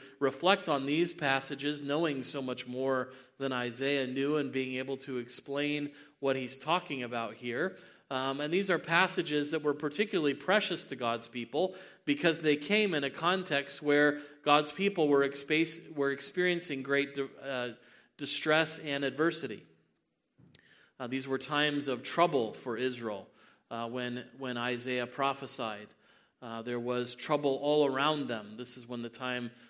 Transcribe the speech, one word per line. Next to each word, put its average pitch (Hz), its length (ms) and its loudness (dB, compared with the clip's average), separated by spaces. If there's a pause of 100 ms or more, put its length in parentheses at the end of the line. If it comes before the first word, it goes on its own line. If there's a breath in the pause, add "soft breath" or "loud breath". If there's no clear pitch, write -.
(200 loud breath)
reflect 180 500 4
on 139 160 2
these 165 260 2
passages, 139 680 -2
knowing 143 400 0
so 139 200 -4
much 127 260 -6
more 131 440 -2 (280 loud breath)
than 135 120 -2
Isaiah 127 540 0
knew 139 320 0
and 139 140 -2
being 131 240 -2
able 131 220 -4
to 127 200 -6
explain 143 720 -2 (300 loud breath)
what 139 160 2
he's 127 220 -6
talking 151 440 -2
about 117 340 -4
here. 127 420 -4 (320 loud breath)
Um, 135 320 -2
and 151 120 -2
these 196 160 2
are 175 80 4
passages 151 720 2
that 156 120 -2
were 147 100 2
particularly 156 600 0
precious 190 540 0
to 131 100 -8
God's 117 320 -2
people 139 460 -2 (280 loud breath)
because 156 380 2
they 151 160 4
came 202 360 2
in 143 120 0
a 139 40 -2
context 160 720 0
where 147 380 6 (240 loud breath)
God's 147 260 6
people 190 380 2
were 139 180 8
expe-, 160 720 -2
were 139 160 2
experiencing 170 720 -2
great 139 320 0
di-, 139 140 -4 (120)
uh, 127 280 -4 (480 loud breath)
distress 156 640 2
and 143 260 -2
adversity. 139 580 0 (1400 soft breath)
Uh, 127 80 -8
these 131 180 -4
were 135 120 -2
times 147 500 0
of 120 160 -2
trouble 143 500 2
for 120 220 -6
Israel, 117 540 -4 (420 soft breath)
uh, 117 160 -4
when, 123 380 -6 (120)
when 127 200 -6
Isaiah 123 500 -2
prophesied. 123 800 -4 (540 soft breath)
Uh, 117 220 -10
there 120 180 -4
was 123 340 -2
trouble 143 480 0
all 147 220 6
around 139 420 2
them. 107 300 -6
This 123 180 -10
is 120 120 -16
when 120 160 -6
the 117 60 -6
time 123 420 -6 (180 loud breath)